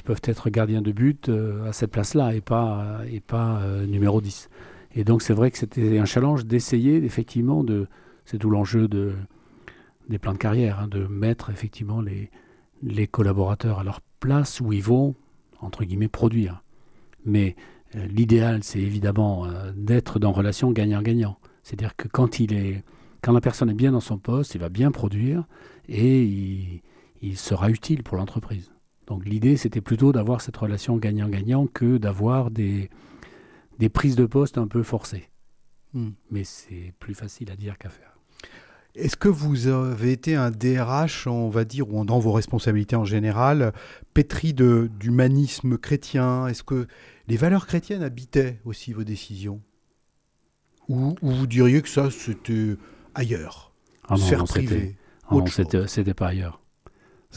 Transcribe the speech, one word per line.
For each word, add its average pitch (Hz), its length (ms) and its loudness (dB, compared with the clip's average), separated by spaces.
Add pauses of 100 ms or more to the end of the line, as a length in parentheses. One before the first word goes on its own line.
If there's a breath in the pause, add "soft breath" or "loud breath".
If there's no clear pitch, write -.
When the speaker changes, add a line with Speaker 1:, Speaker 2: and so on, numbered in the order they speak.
Speaker 1:
peuvent - 220 -4
être 117 260 -2
gardiens 107 320 2
de 104 80 -2
but, 131 380 0
euh, 110 400 -2
à 110 40 -4
cette 107 200 -4
place-là 113 420 0
et 110 60 -2
pas, 107 680 -2
et 113 120 -8
pas, 117 400 -2
euh, 98 260 -2
numéro 101 340 4
dix. 101 280 -6 (460 loud breath)
Et 110 100 -2
donc 113 180 4
c'est 113 120 2
vrai 120 160 4
que - 80 -6
c'était 110 400 2
un 104 80 4
challenge 131 400 2
d'essayer 123 580 2
effectivement 120 580 0
de, 104 240 0 (380 soft breath)
c'est - 140 -6
tout 107 120 2
l'enjeu 107 380 2
de, 101 260 -2 (920 loud breath)
des 107 100 -4
plans - 140 -2
de 101 60 -4
carrière, 107 420 0
hein, 104 80 -4
de 98 180 -4
mettre 107 440 -2
effectivement 107 500 -6
les, 101 300 -8 (520 soft breath)
les 107 240 0
collaborateurs 101 720 0
à 98 60 -4
leur 98 160 -8 (180)
place 139 420 0
où 113 120 -2
ils 98 100 0
vont, 131 320 4 (460)
entre 101 240 -8
guillemets, 95 240 -2
produire. 110 560 0 (600 soft breath)
Mais, 104 300 2 (400 loud breath)
euh, 104 120 -8
l'idéal, 113 580 2
c'est - 160 -6
évidemment, 101 640 0
euh, 95 300 -8
d'être 113 420 0
dans 104 140 2
relation 101 400 2
gagnant-gagnant. 107 640 0 (240 soft breath)
C'est-à-dire 104 320 -8
que - 140 -10
quand 127 320 0
il 110 140 0
est, 98 280 -2 (400 soft breath)
quand 120 100 2
la 123 80 6
personne 120 300 0
est 104 40 0
bien 127 180 2
dans 123 80 2
son 107 180 -6
poste, 123 380 -4
il 87 40 -8
va 85 80 -4
bien 110 220 2
produire 123 540 -2 (440 loud breath)
et 123 360 4
il, 95 580 -4 (400 soft breath)
il 95 140 -6
sera 98 340 0
utile 131 320 -2
pour - 140 -6
l'entreprise. 98 560 -6 (340)
Donc 95 180 -8
l'idée, 110 320 2
c'était 113 240 -2
plutôt 120 320 4
d'avoir 117 280 0
cette - 160 -12
relation 107 400 -2
gagnant-gagnant 107 680 0
que 123 300 2
d'avoir 113 540 0
des, 101 400 -2 (880 loud breath)
des 113 100 4
prises 131 280 2
de 120 100 6
poste 139 320 0
un 117 80 0
peu 117 160 0
forcées. 104 480 -8 (640)
Speaker 2:
Hmm. 113 160 -6 (200)
Speaker 1:
Mais 101 140 -4
c'est 90 540 -16
plus 104 160 -14
facile 104 360 -14
à 95 60 -14
dire 101 220 -12
qu'à 101 100 -14
faire. - 300 -20 (760 loud breath)
Speaker 2:
Est-ce 143 220 -4
que - 120 2
vous 147 400 0
avez 127 440 0
été 131 220 -2
un 127 160 2
D 123 280 0
R 120 100 -2
H, 143 400 -2
on 117 200 0
va 113 160 0
dire, 117 240 -4
ou 107 160 -2
dans 113 140 2
vos 113 140 2
responsabilités 107 640 0
en 113 80 0
général, 110 680 2 (400 loud breath)
pétri 151 400 2
de, 120 460 6
d'humanisme 127 800 2
chrétien ? 127 720 -2
Est-ce 117 140 -6
que 127 240 -4 (420 loud breath)
les 113 80 0
valeurs 175 300 2
chrétiennes 180 360 -4
habitaient 127 640 -2
aussi 117 280 -10
vos 107 120 -6
décisions ? 104 580 -10 (1300)
Ou, 135 340 -2
ou 139 80 0
vous 131 160 0
diriez 123 340 6
que 147 80 -4
ça, 139 220 0
c'était 110 680 -4 (380 loud breath)
ailleurs ? 110 580 -6 (360)
Speaker 1:
Ah 101 60 -2
non, - 20 4
Speaker 2:
Sphère 92 240 4
Speaker 1:
non, 90 60 0
c'était, 135 200 0
Speaker 2:
privée, 101 300 -2 (260 soft breath)
Speaker 1:
ah - 80 -14
non, 101 80 4
Speaker 2:
autre 92 80 2
chose ? 90 100 -4
Speaker 1:
c'était, 95 300 0
c'était 98 280 -2
pas 95 120 -2
ailleurs. 92 340 -6 (760 soft breath)